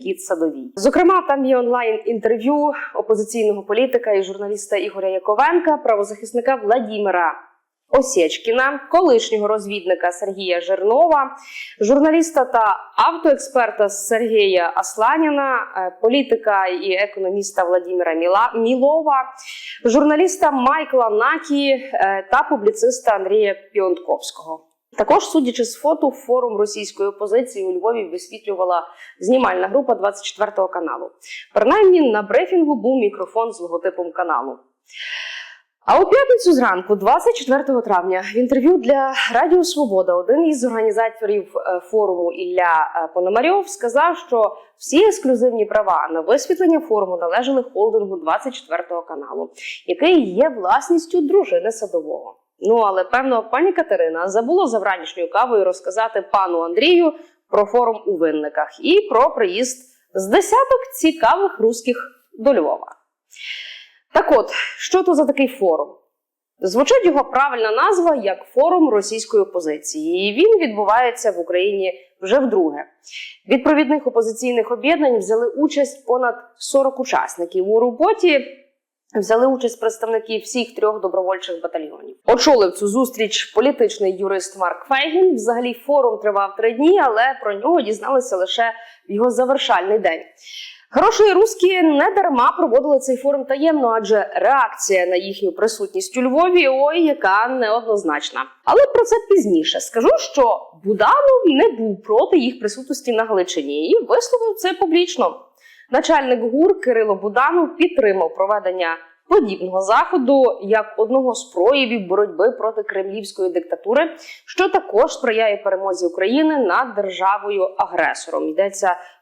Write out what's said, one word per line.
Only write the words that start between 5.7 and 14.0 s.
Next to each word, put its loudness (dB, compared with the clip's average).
правозахисника -2
Владімира -2
Осєчкіна, 0
колишнього 2
розвідника -2
Сергія -4
Жирнова, 2
журналіста 4
та 2
автоексперта 0
Сергія 0